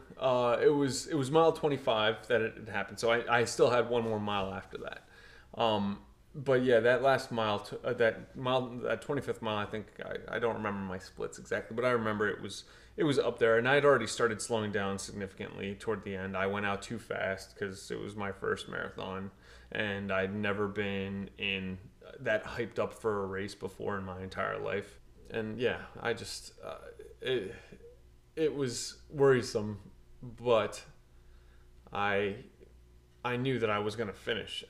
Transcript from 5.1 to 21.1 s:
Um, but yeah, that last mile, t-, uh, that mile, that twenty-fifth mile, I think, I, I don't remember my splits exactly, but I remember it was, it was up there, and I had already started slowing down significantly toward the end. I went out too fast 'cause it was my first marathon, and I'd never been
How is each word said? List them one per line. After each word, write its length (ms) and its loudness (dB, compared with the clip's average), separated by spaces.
Um, 460 2
but 280 2
yeah, 180 6
that 220 4
last 280 4
mile, 280 0
t-, 260 -10
uh, 100 0
that 400 2
mile, 340 0
that 180 0
twenty-fifth 400 -4
mile, 160 0
I 80 -2
think, 200 -8
I, 340 -8
I 20 0
don't 160 0
remember 260 -2
my 180 -6
splits 400 -10
exactly, 380 -6
but 80 -2
I 60 4
remember 360 2
it 140 -2
was, 240 -10
it 80 2
was 140 4
up 200 0
there, 200 6
and 100 2
I 60 6
had 100 4
already 220 6
started 340 0
slowing 320 -2
down 260 -2
significantly 760 -8
toward 300 -4
the 120 -6
end. 220 -4
I 80 2
went 180 -2
out 160 0
too 180 -8
fast 600 -6
'cause 320 -6
it 100 -4
was 140 -8
my 160 -4
first 380 -4
marathon, 600 -8
and 400 -2
I'd 220 0
never 340 0
been 680 -4